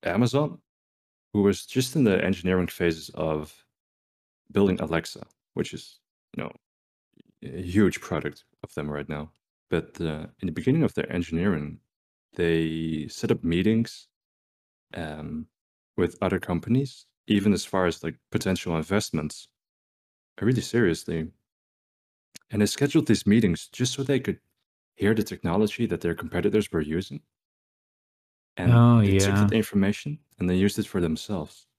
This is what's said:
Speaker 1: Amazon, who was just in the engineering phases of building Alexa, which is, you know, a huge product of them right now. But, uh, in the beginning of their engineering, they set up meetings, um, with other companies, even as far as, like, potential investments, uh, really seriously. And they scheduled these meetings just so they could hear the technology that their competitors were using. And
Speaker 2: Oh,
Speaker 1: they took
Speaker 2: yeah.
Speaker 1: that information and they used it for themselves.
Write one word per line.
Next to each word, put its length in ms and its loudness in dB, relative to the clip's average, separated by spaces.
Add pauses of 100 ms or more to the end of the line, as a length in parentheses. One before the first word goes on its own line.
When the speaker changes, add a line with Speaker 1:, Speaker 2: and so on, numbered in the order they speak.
Speaker 1:
Amazon, 560 0 (720)
who 100 2
was 240 2
just 300 -4
in 80 4
the 200 4
engineering 420 0
phases 480 -2
of 500 -6 (880)
building 280 4
Alexa, 460 -4 (280)
which 180 -4
is, 280 -16 (360)
you 60 -8
know, 100 -10 (920)
a 200 -10
huge 380 2
product 440 -6 (180)
of 120 -16
them 160 -6
right 180 -8
now. 220 -8 (400)
But, 300 -4
uh, 260 -6 (140)
in 60 -6
the 60 -4
beginning 300 0
of 120 0
their 180 -4
engineering, 680 -2 (540)
they 720 -2
set 220 -6
up 140 0
meetings, 640 0 (880)
um, 520 -10 (500)
with 260 0
other 160 0
companies, 680 -2 (200)
even 260 4
as 120 0
far 220 0
as, 180 -2
like, 120 -8 (140)
potential 460 -2
investments, 720 -4 (920)
uh, 60 -4
really 140 2
seriously. 720 0 (1160)
And 120 -2
they 40 4
scheduled 400 0
these 200 2
meetings 420 4
just 260 -4
so 80 -6
they 180 0
could 180 -4 (580)
hear 180 2
the 100 0
technology 600 -2
that 160 -4
their 120 -2
competitors 560 0
were 100 0
using. 420 -6 (1300)
And 160 2
Speaker 2:
Oh, 280 8
Speaker 1:
they 180 6
took 160 4
Speaker 2:
yeah. 120 4
Speaker 1:
that 60 2
information 680 0 (200)
and 100 0
they 80 2
used 220 2
it 80 -2
for 140 -2
themselves. 680 -4 (120)